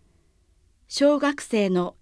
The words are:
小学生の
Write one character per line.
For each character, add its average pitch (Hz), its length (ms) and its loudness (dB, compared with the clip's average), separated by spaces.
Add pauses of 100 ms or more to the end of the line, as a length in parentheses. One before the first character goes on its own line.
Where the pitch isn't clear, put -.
(880)
小 285 300 2
学 285 220 -2
生 208 280 -2
の 175 340 -2